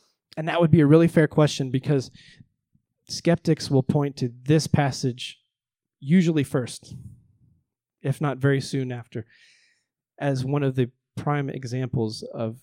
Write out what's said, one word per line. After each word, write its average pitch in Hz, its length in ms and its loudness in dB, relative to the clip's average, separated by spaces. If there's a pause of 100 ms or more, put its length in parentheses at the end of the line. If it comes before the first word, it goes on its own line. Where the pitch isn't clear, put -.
(360)
And 160 100 -8
that 165 140 0
would 165 100 4
be 165 100 6
a 143 60 6
really 165 220 8
fair 160 180 4
question 143 440 2
because 131 400 -2 (1000)
skeptics - 600 -2
will 135 140 2
point 143 360 -2
to 123 140 -4 (120)
this 151 240 2
passage 135 720 -4 (580)
usually 160 460 4
first, - 500 -8 (1080)
if 135 200 -6
not 139 180 -2
very 139 220 0
soon 131 320 -6
after, 117 340 -12 (920)
as 135 260 -2
one 143 180 -2
of 131 140 -2
the 127 160 0 (240)
prime 139 340 -4
examples 123 720 -6
of 117 400 -8